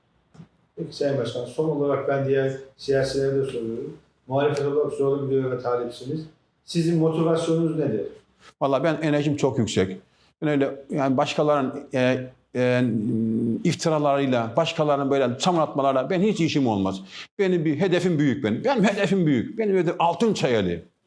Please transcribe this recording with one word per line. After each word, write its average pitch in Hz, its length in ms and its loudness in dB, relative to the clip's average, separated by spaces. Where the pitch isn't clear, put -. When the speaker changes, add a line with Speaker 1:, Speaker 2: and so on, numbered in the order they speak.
Speaker 1:
Peki 160 200 -10
Sayın 139 220 0
Başkan, 120 280 -4
son 160 240 -2
olarak 143 380 0
ben 139 200 0
diğer 135 240 2
siyasilere 135 580 0
de 135 100 0
soruyorum. 120 520 -6
Muhalefet 139 380 0
olarak 143 280 0
zorlu 139 360 0
bir 135 60 0
döneme 127 240 -2
talipsiniz. 123 680 -4
Sizin 170 340 0
motivasyonunuz 160 800 0
nedir? 113 220 -2
Speaker 2:
Vallahi 139 220 0
ben 160 180 0
enerjim 147 340 0
çok - 220 0
yüksek. 95 400 0
Ben 156 80 0
öyle, 139 260 0
yani 135 280 0
başkalarının, 143 760 0
e, 127 340 2
e, 123 280 2
iftiralarıyla, 139 960 0
başkalarının 147 540 2
böyle 127 260 2
çamur 175 240 2
atmalarla 135 480 0
ben 180 120 0
hiç 202 200 2
işim 143 260 2
olmaz. 98 340 0
Benim 180 260 2
bir 143 140 0
hedefim 175 400 2
büyük 139 240 2
benim. 107 200 0
Benim 254 200 2
hedefim 196 420 2
büyük. 131 320 0
Benim 208 180 0
hedefim 175 240 2
Altın 170 340 2
Çayeli. 101 500 0